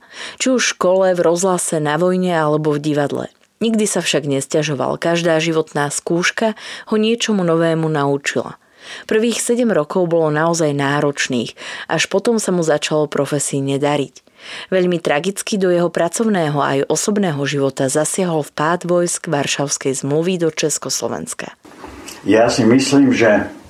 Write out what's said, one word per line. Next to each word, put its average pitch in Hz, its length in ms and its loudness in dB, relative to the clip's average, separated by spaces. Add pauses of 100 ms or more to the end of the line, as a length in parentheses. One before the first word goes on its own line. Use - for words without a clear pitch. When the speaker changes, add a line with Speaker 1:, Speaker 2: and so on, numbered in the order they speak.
(400)
Speaker 1:
Či 262 160 2
už 226 80 0
v - 160 -2
škole, 190 320 4
v 180 80 0
rozhlase, 170 640 2
na 151 160 0
vojne 185 320 2
alebo 151 400 2
v 147 80 0
divadle. 143 480 -2 (320)
Nikdy 220 240 0
sa 202 160 0
však 160 240 0
nesťažoval. 139 720 -2
Každá 170 480 0
životná 156 480 0
skúška 185 640 -2 (320)
ho - 80 -2
niečomu 214 480 0
novému 165 480 2
naučila. 143 640 -2 (560)
Prvých 220 320 0
sedem 233 320 2
rokov 170 320 0
bolo 160 240 2
naozaj 160 400 2
náročných, 143 800 0 (400)
až 160 160 0
potom 214 320 0
sa 190 160 -2
mu 175 80 0
začalo 151 480 0
profesíne 139 640 -2
dariť. 143 480 -2 (480)
Veľmi 180 320 0
tragicky 175 560 -2
do 185 80 2
jeho 175 240 2
pracovného 170 720 0
aj 143 240 0
osobného 170 560 0
života 135 480 -2
zasiahol 156 640 -2
vpád 175 320 0
vojsk 175 400 0
Varšavskej 139 720 -2
zmluvy 165 400 -2
do 165 80 0
Československa. - 1120 -6 (640)
Speaker 2:
Ja 110 240 4
si 120 160 0
myslím, 131 480 6
že 107 400 2 (180)